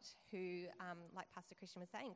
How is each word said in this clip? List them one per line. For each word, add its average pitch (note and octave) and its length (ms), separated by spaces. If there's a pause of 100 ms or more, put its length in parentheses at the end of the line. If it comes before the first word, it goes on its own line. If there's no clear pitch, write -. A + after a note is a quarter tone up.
(300)
who, F3+ 480
um, F3 240 (120)
like F#3 200
Pastor F3+ 240
Christian F#3 240
was F3+ 80
saying, A3 260